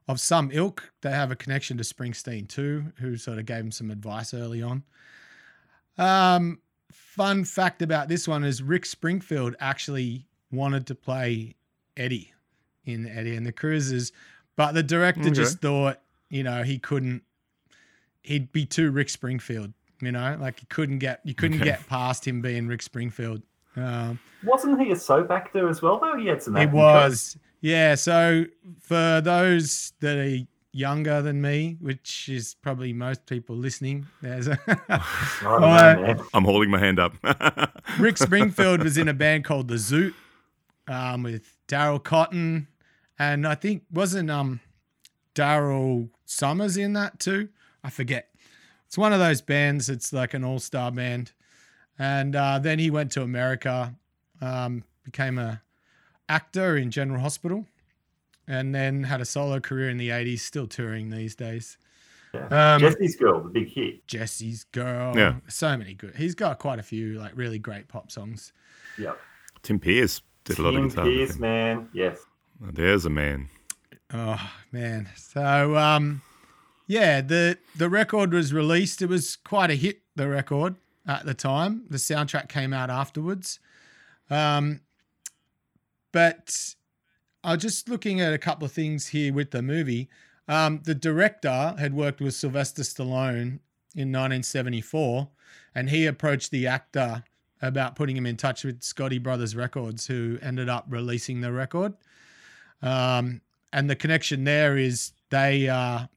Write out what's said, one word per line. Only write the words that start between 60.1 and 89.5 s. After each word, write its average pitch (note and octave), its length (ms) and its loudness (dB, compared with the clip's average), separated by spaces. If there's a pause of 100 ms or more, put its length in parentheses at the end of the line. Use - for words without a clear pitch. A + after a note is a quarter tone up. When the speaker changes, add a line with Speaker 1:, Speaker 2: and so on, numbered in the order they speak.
Speaker 1:
eighties, A#2+ 320 -4
still C3+ 240 -8
touring A2 420 -8
these A2 260 -8
days. A2+ 420 -12 (560)
Speaker 3:
Yeah. D3+ 420 6
Speaker 1:
Um, C#3+ 60 6
Speaker 3:
Jesse's E3 340 4
Girl, F#2 260 4
the E2+ 80 -12
big G#2 200 -2
hit. - 380 -8
Speaker 1:
Jesse's A2+ 580 -8
Girl. B2 520 -4
Speaker 2:
Yeah. F#2+ 180 6 (120)
Speaker 1:
So D3+ 280 -2
many F#2+ 200 -10
good. G2 200 -18
He's E3 200 -4
got D#3+ 240 -2
quite C3+ 200 -6
a G#2+ 40 -12
few, A2 360 -8
like, G#2 160 -14
really A#2+ 220 -6
great G#2 300 -12
pop - 240 -16
songs. G#2+ 420 -16 (460)
Speaker 3:
Yep. F#2+ 200 -8 (440)
Speaker 2:
Tim G#2+ 160 0
Pierce G#2 420 2 (220)
did - 160 -6
a - 20 2
lot E2+ 100 4
Speaker 3:
Tim C3+ 140 2
Speaker 2:
of C3 60 2
guitar - 140 -2
with B2 100 4
Speaker 3:
Pierce, C3 200 -2
Speaker 2:
him. A#2+ 60 -8
Speaker 3:
man. A2+ 500 -2
Yes. F#2 280 -4 (440)
Speaker 2:
Oh, G2 80 -10
there's E2+ 340 2
a E2 40 0
man. D2 400 -2 (640)
Speaker 1:
Oh, A2 260 -6 (320)
man. A2+ 460 -8
So, C#3+ 580 2
um, D3+ 460 4 (640)
yeah, F#3 360 4
the, E3+ 360 2 (180)
the E3 140 0
record G#3 420 2
was E3 220 2
released. E3 480 2
It F3+ 80 0
was F3+ 260 -2
quite F#3+ 360 0
a D3 40 2
hit, E3+ 260 -2 (140)
the C#3+ 120 -2
record, C#3+ 480 -2 (320)
at C#3 180 -4
the C#3+ 80 -4
time. E3+ 560 -2
The C3+ 80 -6
soundtrack D3 500 -2
came C3+ 260 -4
out B2+ 180 -4
afterwards. D#3 680 -6 (680)
Um, D3 520 0 (1300)
but - 640 0 (680)
I E3+ 100 0
was E3 80 0
just A3 280 -6
looking G3+ 320 -2
at D#3+ 120 2
a D3+ 40 -2
couple D#3+ 280 -4
of C3+ 60 -6
things D3+ 360 -4
here D3 260 -2
with C#3+ 180 -2